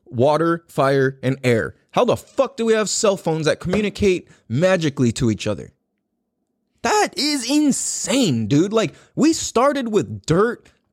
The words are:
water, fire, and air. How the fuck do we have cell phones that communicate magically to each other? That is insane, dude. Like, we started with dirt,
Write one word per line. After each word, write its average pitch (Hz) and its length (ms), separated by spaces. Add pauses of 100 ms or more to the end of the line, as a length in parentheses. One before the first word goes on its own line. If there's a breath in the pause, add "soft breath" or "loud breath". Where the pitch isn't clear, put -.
water, 156 640
fire, 135 540
and 131 220
air. 113 300 (180)
How 151 120
the 175 120
fuck - 400
do 226 80
we 226 100
have 214 140
cell 202 280
phones 160 300
that 147 140
communicate 190 680 (200 soft breath)
magically 143 640
to 117 180
each 104 160
other? 69 240 (1120)
That 381 340
is 262 340
insane, 240 960
dude. 156 260
Like, 220 220 (220 soft breath)
we 302 160
started 277 560
with 196 380
dirt, 202 420 (240)